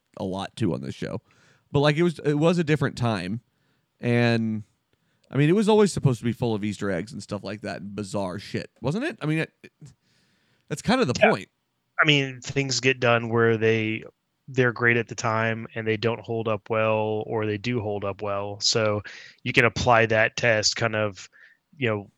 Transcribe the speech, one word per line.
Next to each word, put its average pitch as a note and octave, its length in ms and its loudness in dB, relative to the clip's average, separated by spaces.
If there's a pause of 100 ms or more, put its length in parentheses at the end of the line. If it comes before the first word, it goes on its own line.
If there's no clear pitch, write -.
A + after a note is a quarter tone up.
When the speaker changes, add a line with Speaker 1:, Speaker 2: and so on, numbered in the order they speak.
(180)
Speaker 1:
a G2+ 60 -6
lot, F#2+ 320 -6
too, F2+ 180 0
on B1+ 80 -6
this C2 140 -10
show. - 260 -8 (500)
But, C#3+ 80 0
like, D3 180 4
it E3+ 60 2
was, E3+ 160 0
it D3+ 160 0
was E3 220 2
a F3 60 0
different C#3+ 340 0
time, A2 440 -4 (580)
and, A#2 640 0 (680)
I - 60 -2
mean, D3 120 4
it F3+ 60 6
was G#3+ 140 4
always G#3+ 240 6
supposed B2+ 260 2
to A2+ 60 -12
be A#2 80 2
full A2+ 220 -2
of G2 80 -4
Easter G2+ 280 -2
eggs F#2 200 -4
and G2 100 -12
stuff G2+ 220 -10
like G#2 180 -10
that F#2+ 200 -8
and G2+ 140 -12
bizarre G2+ 440 -6
shit, - 300 -8 (120)
wasn't F3+ 240 -4
it? - 160 -6
I D3 40 -8
mean, D#3 140 0
it, - 140 -6 (100)
it, - 80 -20 (960)
that's - 160 -8
kinda B3 220 2
the B2 140 0
Speaker 2:
Yeah. - 120 6
Speaker 1:
point. F#2+ 180 -4 (520)
Speaker 2:
I E3 40 4
mean, C3+ 360 2
things C3+ 380 -4
get C3 200 2
done A#2 300 2
where A2+ 280 4
they, A2 460 0 (480)
they're B2+ 200 2
great A#2 260 4
at A2+ 100 0
the A2 80 -10
time, A2+ 600 -2
and A2+ 120 -6
they A2 100 0
don't A#2 240 -2
hold A2+ 260 -4
up G#2+ 240 -4
well, A2 560 0
or G#2+ 180 -2
they G#2 140 -2
do B2 220 -2
hold G2+ 220 -4
up G2 200 -6
well. G2+ 380 -6
So G#2+ 420 2 (400)
you B2 100 -4
can B2+ 120 6
apply A2+ 420 4
that A2 280 2
test A2 400 0
kind A2+ 200 -2
of, G#2 340 -4 (480)
you B2+ 100 -2
know, G#2 300 -4